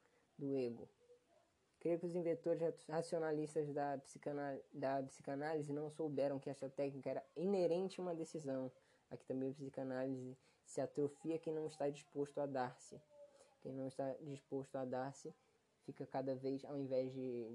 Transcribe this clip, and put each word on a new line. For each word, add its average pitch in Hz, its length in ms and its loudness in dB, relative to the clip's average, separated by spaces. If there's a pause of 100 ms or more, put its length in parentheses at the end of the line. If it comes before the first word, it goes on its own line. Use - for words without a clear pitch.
(380)
do 139 180 2
ego. 117 320 0 (920)
Creio 165 180 4
que 175 80 -2
os 170 80 -2
inventores 165 480 2
ra-, 156 320 0
racionalistas 156 800 2
da 143 240 2
psicana-, 143 600 -4 (120)
da 135 300 2
psicanálise 147 720 -2
não 151 180 -2
souberam 143 480 0
que 135 100 -8
esta 135 220 -4
técnica 139 400 -2
era 131 160 -2 (100)
inerente 185 640 4
a - 20 -2
uma 175 120 0
decisão. 135 560 -2 (400)
Aqui - 160 -10
também 131 240 0
a 131 40 -2
psicanálise 131 840 -2 (260)
se - 160 -4
atrofia 147 580 0
quem 160 140 -2
não 156 140 0
está 143 240 0
disposto 143 500 -2
a 143 60 2
dar-se. 135 520 -2 (640)
Quem 135 120 -8
não 131 140 -2
está 135 340 -2
disposto 139 560 -4
a 131 80 0
dar-se 131 500 -2 (500)
fica 143 220 -6
cada 135 280 2
vez, 135 300 0
ao 143 120 -4
invés 131 360 2
de, 123 420 -2